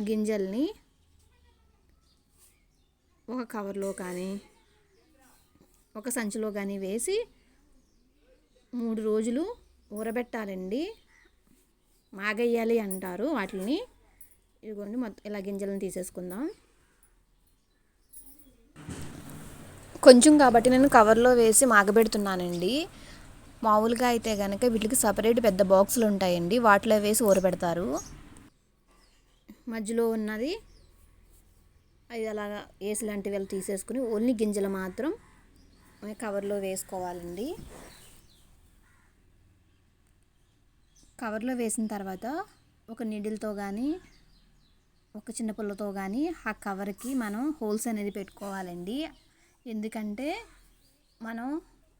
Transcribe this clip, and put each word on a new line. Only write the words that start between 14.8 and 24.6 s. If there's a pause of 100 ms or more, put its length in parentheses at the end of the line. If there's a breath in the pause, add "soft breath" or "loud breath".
మొత్తం
ఇలా
గింజలను
తీసేసుకుందాం. (3750)
కొంచెం (100)
కాబట్టి
నేను
కవర్లో
వేసి
మాగబెడుతున్నానండి. (920 loud breath)
మామూలుగా
అయితే (100)
కనుక (120)